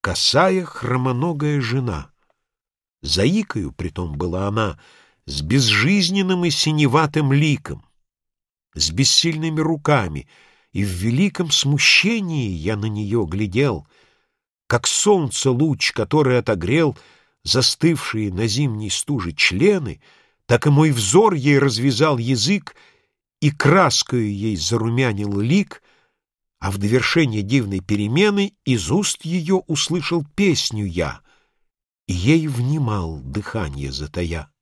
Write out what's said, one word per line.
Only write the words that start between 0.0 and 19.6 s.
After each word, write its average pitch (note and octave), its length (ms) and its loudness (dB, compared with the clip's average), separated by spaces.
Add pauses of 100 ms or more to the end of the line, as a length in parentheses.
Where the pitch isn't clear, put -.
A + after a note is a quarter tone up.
косая F3+ 640 0
хромоногая C#3 960 -2
жена. A2+ 500 -4 (920)
Заикою G2+ 680 -2
притом E2 440 -8
была F2+ 320 -4
она, G#2 300 -2 (480)
с C#2+ 160 -8
безжизненным F3 1000 2
и E3+ 60 2
синеватым D3+ 840 2
ликом, C#3+ 540 0 (880)
с - 160 -2
бессильными D#3 680 0
руками, D3 680 0 (440)
и G2 120 -2
в G2+ 40 -2
великом A#2+ 600 0
смущении D3+ 1000 0
я F2 260 -4
на G#2 100 -4
неё G#2 380 -2
глядел, G2 640 -2 (800)
как - 200 0
солнце E3+ 640 2
луч, C3+ 420 0
который C3+ 460 2
отогрел A#2 580 0 (460)
застывшие B2+ 920 0
на G2+ 140 -2
зимней G#2+ 440 -2
стуже G2 420 -4
члены, C#3 680 0 (460)